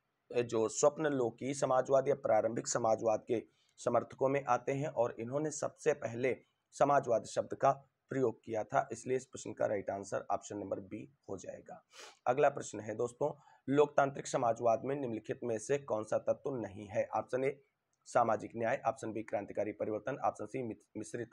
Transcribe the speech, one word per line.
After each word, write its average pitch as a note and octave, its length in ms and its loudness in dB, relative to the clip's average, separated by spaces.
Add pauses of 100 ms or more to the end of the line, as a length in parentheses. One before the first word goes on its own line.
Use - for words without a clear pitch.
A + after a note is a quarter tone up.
(300)
जो A#2 400 2
स्वप्न D3 380 4
लोकी B2+ 480 0
समाजवाद C3+ 520 4
या C3+ 80 4
प्रारंभिक A2 520 2
समाजवाद A2+ 600 2
के A2+ 140 0 (380)
समर्थकों A#2+ 480 0
में C#3 180 0
आते B2 280 0
हैं C#3 140 -2
और A#2+ 320 0
इन्होंने C#3+ 320 -2
सबसे C#3+ 440 0
पहले A#2+ 400 -2 (400)
समाजवाद C#3 500 4
शब्द G#2+ 280 -4
का C3+ 160 4 (400)
प्रयोग C3 340 0
किया A2 200 -4
था, C#3 280 0
इसलिए B2+ 240 -2
इस B2 100 -4
प्रश्न - 260 -12
का A#2 140 0
राइट G#2 240 -2
आंसर G2 400 -6
ऑप्शन G2+ 280 -4
नंबर G2+ 240 -4
बी G#2+ 260 -12 (200)
हो G2+ 100 -8
जाएगा। - 440 -14 (440)
अगला C#3 240 4
प्रश्न A#2+ 300 -8
है G#2+ 160 -8
दोस्तों, B2 360 -2 (360)
लोकतांत्रिक C#3+ 580 2
समाजवाद A#2 580 2
में C3 120 -2
निम्नलिखित A#2+ 480 -6
में A#2 140 -2
से C3+ 220 -2
कौन A2 240 -4
सा A2+ 160 -2
तत्व A#2 360 -2
नहीं G#2 320 -8
है? G#2 180 -2
ऑप्शन B2+ 380 -2
ए C3+ 160 -2 (480)
सामाजिक A2 480 2
न्याय, A2+ 300 0
ऑप्शन A#2 260 -2
बी A2 100 -4
क्रांतिकारी G#2 500 -4
परिवर्तन, G#2+ 460 -4
ऑप्शन G#2 280 -4
सी C3 160 -6
मित-, G#2+ 360 -10
मिश्रित A2+ 340 -8